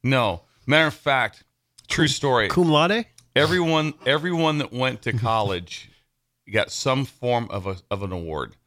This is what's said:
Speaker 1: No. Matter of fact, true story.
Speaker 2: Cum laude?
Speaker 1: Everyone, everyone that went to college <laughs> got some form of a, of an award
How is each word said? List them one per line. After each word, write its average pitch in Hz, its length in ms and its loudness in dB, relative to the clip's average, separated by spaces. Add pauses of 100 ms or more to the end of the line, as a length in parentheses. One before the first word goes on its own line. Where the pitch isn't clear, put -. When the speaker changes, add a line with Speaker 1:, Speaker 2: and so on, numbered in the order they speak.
Speaker 1:
No. 117 400 0 (240)
Matter 151 220 4
of - 60 -6
fact, 127 500 -2 (440)
true 160 200 0
story. 127 400 2
Speaker 2:
Cum 175 220 2
laude? 175 360 2 (300)
Speaker 1:
Everyone, 160 580 2 (120)
everyone 156 520 0
that - 140 -6
went 127 300 -4
to 113 100 -4
college 107 760 -2 (320)
<laughs> - 320 -20
got 107 200 0
some 135 320 0
form 120 460 -2
of 95 180 -6
a, 95 80 -6 (160)
of 98 100 -4
an 98 100 -6
award 78 440 -8 (100)